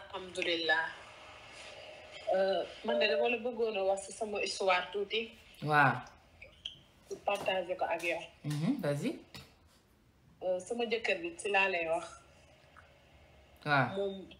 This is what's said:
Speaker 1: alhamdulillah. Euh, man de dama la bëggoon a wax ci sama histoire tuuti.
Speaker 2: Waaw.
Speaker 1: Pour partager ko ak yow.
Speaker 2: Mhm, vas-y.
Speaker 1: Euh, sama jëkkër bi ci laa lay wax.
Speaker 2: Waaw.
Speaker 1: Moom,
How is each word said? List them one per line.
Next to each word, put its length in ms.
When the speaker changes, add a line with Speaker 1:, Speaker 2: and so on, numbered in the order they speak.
Speaker 1:
alhamdulillah. 840
Euh, 280
man 140
de 80
dama 220
la 80
bëggoon 400
a 60
wax 220
ci 80
sama 300
histoire 480
tuuti. 400
Speaker 2:
Waaw. 300
Speaker 1:
Pour 180
partager 500
ko 100
ak 180
yow. 160
Speaker 2:
Mhm, 360
vas-y. 340
Speaker 1:
Euh, 160
sama 260
jëkkër 360
bi 160
ci 120
laa 200
lay 200
wax. 160
Speaker 2:
Waaw. 300
Speaker 1:
Moom, 320